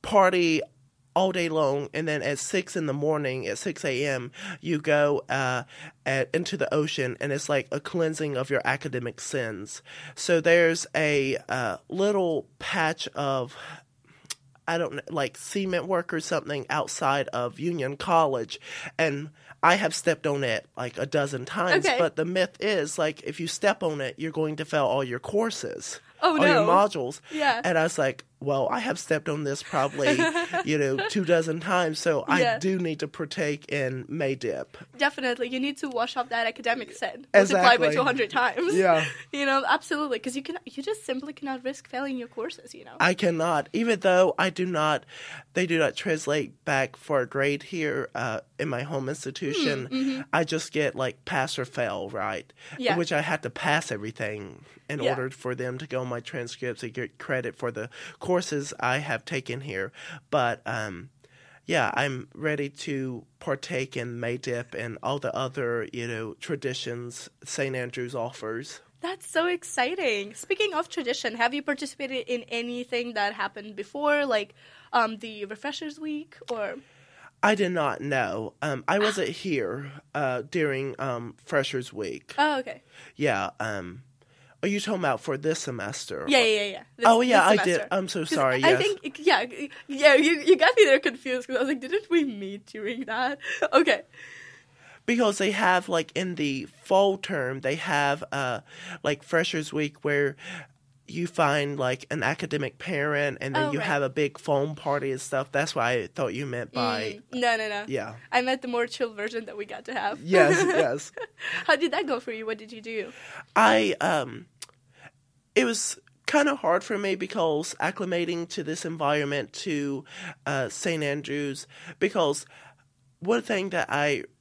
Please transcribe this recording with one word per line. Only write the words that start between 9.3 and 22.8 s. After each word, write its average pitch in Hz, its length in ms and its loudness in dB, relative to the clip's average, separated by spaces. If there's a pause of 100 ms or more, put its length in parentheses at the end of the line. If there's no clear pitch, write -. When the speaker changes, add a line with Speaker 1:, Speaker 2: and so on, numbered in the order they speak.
Speaker 1:
So 170 240 4
there's 170 560 6
a, 147 420 2 (120)
uh, 120 280 -2 (120)
little 190 580 0 (120)
patch 165 500 -2
of, 135 480 -2 (1120)
I 170 80 0
don't 170 140 -2
kn-, 143 180 -8
like, 143 280 -2
cement 185 500 -2
work 175 260 -2
or 160 80 -2
something 147 480 -2
outside 143 600 0
of 120 300 -4
Union 143 380 -2
College, 147 600 2 (380)
and 151 340 0 (320)
I 170 100 10
have 190 220 2
stepped 156 320 0
on 143 160 0
it, 113 240 -2 (100)
like, 123 220 -6
a 135 80 0
dozen 139 380 -2
times, 180 420 2
Speaker 2:
Okay. 254 100 2
Speaker 1:
but 165 180 2
the 156 100 0
myth 185 340 0
is, 180 400 0